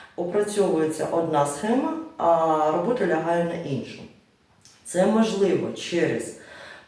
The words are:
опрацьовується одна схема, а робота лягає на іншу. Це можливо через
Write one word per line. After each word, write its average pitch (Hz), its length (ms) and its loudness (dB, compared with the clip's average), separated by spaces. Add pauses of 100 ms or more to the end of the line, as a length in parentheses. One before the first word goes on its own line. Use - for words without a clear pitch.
(160)
опрацьовується 175 920 0
одна 156 360 2
схема, 269 480 0 (220)
а 160 580 4
робота 190 320 0
лягає 165 380 0
на 170 260 -4
іншу. 117 280 -6 (880)
Це 185 220 2
можливо 196 680 2
через - 640 -2 (520)